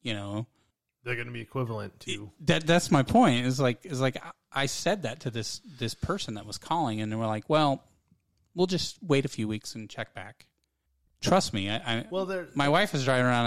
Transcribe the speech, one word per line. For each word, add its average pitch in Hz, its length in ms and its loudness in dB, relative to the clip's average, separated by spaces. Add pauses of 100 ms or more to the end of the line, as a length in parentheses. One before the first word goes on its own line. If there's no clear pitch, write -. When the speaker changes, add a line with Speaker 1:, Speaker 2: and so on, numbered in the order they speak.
Speaker 1:
you 120 120 -4
know, 104 320 -6 (560)
Speaker 2:
They're 123 140 -6
gonna 120 160 -8
be 120 80 -10
equivalent 110 600 -6
to - 100 -12 (300)
Speaker 1:
It, 147 60 -16
that, 160 200 2
that's 170 240 4
my 143 120 6
point. 127 440 4
Is 131 140 0
like, 123 260 2
is 135 140 -4
like, 131 240 0
I, - 60 -14 (220)
I 139 140 0
said 180 360 -2
that 120 180 -6
to 127 100 -6
this, 110 300 -6 (180)
this 117 160 -4
person 170 400 -4
that 101 120 -10
was 101 120 -10
calling, 135 420 -2
and 107 100 -4
they 110 60 -4
were 113 100 -2
like, 110 220 -2
"Well, 151 340 2 (720)
we'll 180 140 2
just - 340 -4
wait 139 220 4
a 127 40 -4
few 110 200 -4
weeks 107 260 -6
and 110 160 -12
check - 240 -10
back." - 320 -16 (720)
Trust - 340 2
me, 101 160 -2
I, 110 60 0
I, 117 340 -2
Speaker 2:
Well, 185 160 -4
they're 180 280 -6
Speaker 1:
my 143 140 2
wife 180 260 2
is 135 100 0
driving 127 220 4
around. 120 200 4